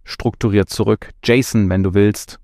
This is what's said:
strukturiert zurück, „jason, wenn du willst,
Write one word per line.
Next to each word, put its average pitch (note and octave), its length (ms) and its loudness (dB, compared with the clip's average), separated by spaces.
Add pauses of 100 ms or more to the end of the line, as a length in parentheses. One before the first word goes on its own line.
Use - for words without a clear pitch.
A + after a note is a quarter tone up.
strukturiert G#2 680 -2
zurück, - 400 -4 (120)
„jason, A#2 460 2
wenn F#2 140 0
du F#2 100 -2
willst, G#2 500 0